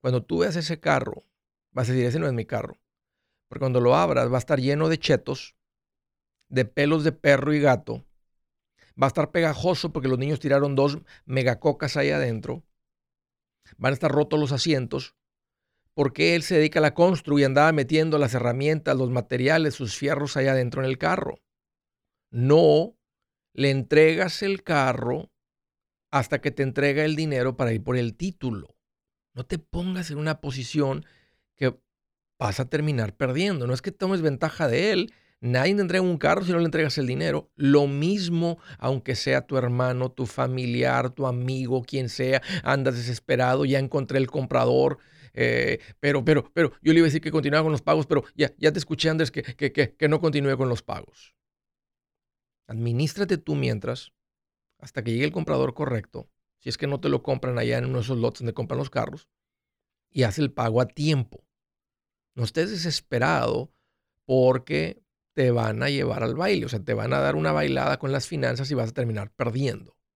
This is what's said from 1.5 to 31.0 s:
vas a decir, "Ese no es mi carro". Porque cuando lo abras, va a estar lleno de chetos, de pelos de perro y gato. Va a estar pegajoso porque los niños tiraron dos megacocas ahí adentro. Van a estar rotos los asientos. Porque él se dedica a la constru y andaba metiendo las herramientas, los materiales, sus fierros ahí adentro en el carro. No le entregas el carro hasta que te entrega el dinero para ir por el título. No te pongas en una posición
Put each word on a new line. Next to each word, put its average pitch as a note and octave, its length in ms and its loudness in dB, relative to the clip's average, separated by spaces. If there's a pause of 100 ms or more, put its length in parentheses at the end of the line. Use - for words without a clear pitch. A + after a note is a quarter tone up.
vas B2 180 -2
a B2+ 40 0
decir, B2+ 140 2
"Ese B2 120 -2
no D#3+ 80 -2
es C#3 60 -2
mi A#2 140 -4
carro". - 340 -8 (680)
Porque - 120 -10
cuando B2+ 200 2
lo A#2+ 140 6
abras, B2+ 360 2
va B2+ 60 0
a B2 40 2
estar C#3 200 0
lleno D3 280 0
de D#3+ 100 0
chetos, - 580 -2 (920)
de B2+ 160 0
pelos D3 400 0
de D#3 80 2
perro C#3+ 420 2
y D3 60 2
gato. B2+ 440 2 (960)
Va C3+ 60 4
a - 20 4
estar D3+ 220 -2
pegajoso E3 640 -2
porque C3+ 160 -4
los C3 100 0
niños C#3 220 -2
tiraron C#3 340 2
dos C#3 240 2 (260)
megacocas C3 720 0
ahí C#3+ 140 2
adentro. C3+ 520 -4 (1160)
Van C3 140 0
a - 20 0
estar C#3+ 180 0
rotos D3 260 2
los C#3+ 140 0
asientos. C3+ 600 -2 (800)
Porque D3+ 400 2
él E3+ 80 0
se E3+ 140 0
dedica D#3 240 4
a - 20 4
la D3+ 120 2
constru E3+ 440 2
y C#3+ 60 6
andaba C#3+ 280 4
metiendo D#3 460 2
las C3 160 2
herramientas, C#3 640 0
los B2+ 120 0
materiales, C3 680 0
sus A#2 220 -6
fierros C#3 400 -2
ahí C3+ 100 2
adentro C3 360 0
en C3 60 0
el C3 100 -2
carro. F3 420 -4 (920)
No D3+ 680 4 (580)
le C#3 160 2
entregas D#3+ 720 4
el G3 200 -4
carro C3 680 -2 (800)
hasta C#3 300 0
que D3 100 -2
te C3+ 120 -4
entrega C#3 420 0
el D#3 120 0
dinero C3 400 -2
para A#2+ 160 0
ir A2 100 -2
por B2 140 -2
el A#2+ 180 -2
título. C3+ 600 -8 (560)
No B2 140 -12
te F3 120 -6
pongas F3 520 -6
en D3 80 -6
una D#3 220 -4
posición C#3 680 -4 (500)